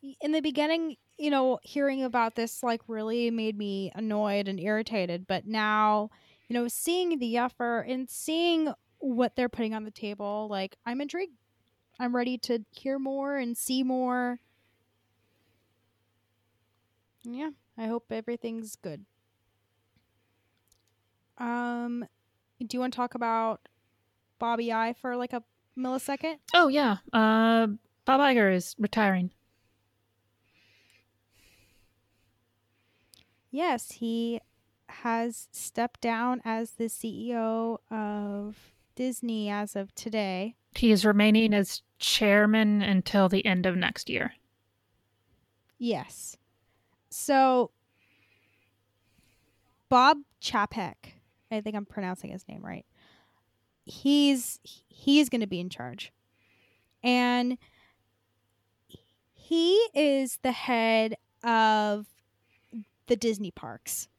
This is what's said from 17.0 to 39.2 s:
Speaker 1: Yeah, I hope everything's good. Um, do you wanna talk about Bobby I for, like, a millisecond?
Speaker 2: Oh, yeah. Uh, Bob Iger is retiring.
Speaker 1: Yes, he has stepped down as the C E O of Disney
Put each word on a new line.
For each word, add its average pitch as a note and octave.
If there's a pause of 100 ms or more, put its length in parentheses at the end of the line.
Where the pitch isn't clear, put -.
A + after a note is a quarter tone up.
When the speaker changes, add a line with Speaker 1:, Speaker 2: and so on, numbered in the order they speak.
Speaker 1:
Yeah, B3+ (280)
I A3+
hope A#3
everything's A3+
good. F3+ (2250)
Um, A#3+ (540)
do B3
you B3
wanna B3+
talk B3
about A3+ (680)
Bobby A#3
I A3+
for, B3
like, B3
a A#3+ (340)
millisecond? C#4 (140)
Speaker 2:
Oh, E4+
yeah. C4+ (160)
Uh, A3 (360)
Bob C4+
Iger A#3+
is F3+
retiring. G3 (4000)
Speaker 1:
Yes, C#4
he A#3 (480)
has A#3
stepped -
down A#3+
as A3+
the A3+
C A3+
E A#3+
O A3+ (100)
of G#3 (400)
Disney A#3